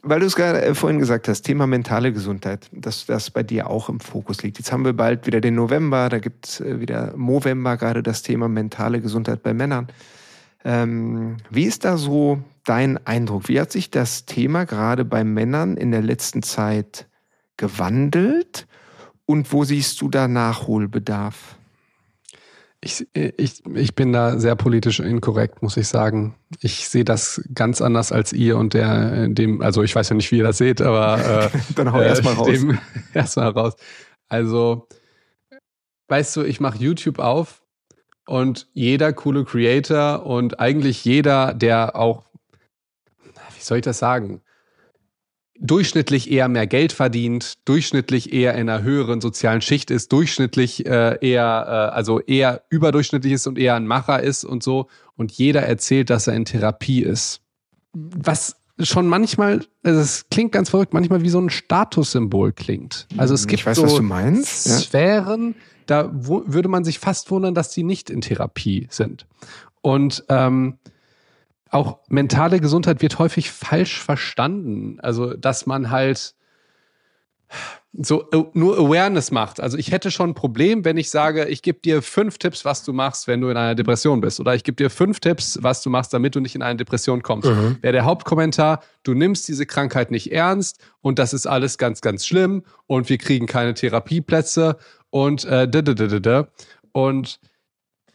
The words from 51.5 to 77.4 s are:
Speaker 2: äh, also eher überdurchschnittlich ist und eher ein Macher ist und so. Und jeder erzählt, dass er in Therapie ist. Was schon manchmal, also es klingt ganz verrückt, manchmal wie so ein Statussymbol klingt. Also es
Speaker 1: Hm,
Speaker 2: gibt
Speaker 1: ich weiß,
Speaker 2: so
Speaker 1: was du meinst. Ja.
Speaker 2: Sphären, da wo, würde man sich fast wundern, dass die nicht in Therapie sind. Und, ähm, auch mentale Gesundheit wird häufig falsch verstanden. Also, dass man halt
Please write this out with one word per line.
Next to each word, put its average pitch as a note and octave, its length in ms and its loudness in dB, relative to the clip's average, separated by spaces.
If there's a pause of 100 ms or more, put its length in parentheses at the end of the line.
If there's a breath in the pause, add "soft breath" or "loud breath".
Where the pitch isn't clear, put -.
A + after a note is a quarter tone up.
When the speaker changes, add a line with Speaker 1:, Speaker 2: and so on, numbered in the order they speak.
Speaker 2:
äh, G#2+ 300 0
also A2+ 240 0
eher C3 500 0
überdurchschnittlich D3 640 2
ist C3+ 140 -2
und C3 100 -6
eher B2 180 4
ein A2+ 120 -2
Macher B2+ 340 0
ist C#3 220 -2
und B2+ 200 -8
so. C3 260 -2 (260 soft breath)
Und A2+ 160 -6
jeder C#3 300 2
erzählt, A#2+ 480 0
dass A#2 180 2
er A2+ 60 0
in A2+ 100 0
Therapie A2+ 600 0
ist. - 360 -4 (540)
Was D#3 640 -4 (220)
schon F3+ 280 2
manchmal, G3+ 580 2 (160)
also E3 200 4
es - 280 -2
klingt A3+ 220 0
ganz G3 180 0
verrückt, G3 240 2
manchmal F3 280 2
wie E3+ 80 2
so F3 100 4
ein F3+ 100 2
Statussymbol B2+ 1040 0
klingt. - 640 -8
Also C3 180 2
es G2+ 100 0
Speaker 1:
Hm, G2+ 40 -4
Speaker 2:
gibt - 140 2
Speaker 1:
ich - 40 -6
weiß, A2 120 2
Speaker 2:
so D#3+ 60 4
Speaker 1:
was D3 120 6
du B2 80 4
meinst. A2 640 0
Ja. A2 120 4
Speaker 2:
Sphären, G#3 760 0 (300 soft breath)
da D3 280 0
wo, C#3+ 320 -2
würde E3+ 220 0
man F#3 160 0
sich E3 160 -4
fast - 320 -4
wundern, F#3 240 0
dass E3 160 0
die - 120 -4
nicht F#3 260 -4
in - 100 -6
Therapie - 720 -4
sind. - 340 -6 (560 loud breath)
Und, C#3 460 0
ähm, C3 520 2 (920 soft breath)
auch B2 360 0
mentale D3 540 2
Gesundheit D3+ 400 2
wird - 180 0
häufig E3 320 0
falsch - 480 -2
verstanden. B2+ 1000 -4
Also, A#2+ 320 -2
dass - 320 -2
man C3 240 -2
halt C3 460 0 (1600 loud breath)